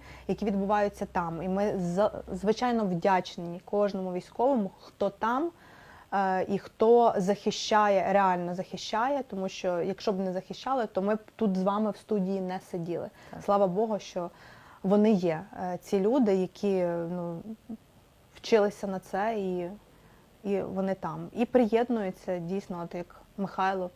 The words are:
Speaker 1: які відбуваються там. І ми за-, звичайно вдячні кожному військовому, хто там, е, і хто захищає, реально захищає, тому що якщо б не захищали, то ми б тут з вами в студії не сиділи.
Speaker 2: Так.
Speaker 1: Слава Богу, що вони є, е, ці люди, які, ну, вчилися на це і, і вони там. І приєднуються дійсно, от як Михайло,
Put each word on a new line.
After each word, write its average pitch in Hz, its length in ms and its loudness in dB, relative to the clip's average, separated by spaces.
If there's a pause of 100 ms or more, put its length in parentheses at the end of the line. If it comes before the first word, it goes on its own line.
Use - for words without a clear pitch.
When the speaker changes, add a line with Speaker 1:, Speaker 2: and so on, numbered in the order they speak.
(280)
Speaker 1:
які 196 180 -2
відбуваються 202 600 0
там. 165 380 -4
І 190 40 -4
ми 196 320 0
за-, 180 320 2 (200)
звичайно 220 540 0
вдячні 180 800 -2
кожному 196 480 0
військовому, 220 680 0
хто - 300 -4
там, 254 420 -2 (600)
е, 190 360 2
і 196 100 0
хто 233 580 6
захищає, 202 960 2
реально 180 420 2
захищає, 233 680 -4
тому 190 260 -6
що 175 320 -4
якщо 190 300 -2
б 185 80 -2
не 190 140 -2
захищали, 220 540 -4
то - 140 -2
ми 208 140 2
б 214 40 -6 (160)
тут 190 220 0
з 185 60 0
вами 202 280 0
в 196 60 -8
студії 196 440 -2
не 185 180 -6
сиділи. 170 500 -8 (220)
Speaker 2:
Так. 165 120 -14
Speaker 1:
Слава 202 240 4
Богу, 208 320 0
що 175 300 -8 (540)
вони 208 280 6
є, 175 300 2 (220)
е, 180 180 -6
ці - 180 0
люди, 214 360 4
які, 185 500 0
ну, 170 560 -4 (920)
вчилися 208 520 2
на 190 120 -4
це 214 400 -4
і, 180 300 -4 (760)
і 196 180 0
вони 190 340 -2
там. 165 380 -8
І 240 120 0
приєднуються 220 960 0
дійсно, 175 440 -6
от 175 120 -12
як 175 200 -12 (220)
Михайло, 190 580 -2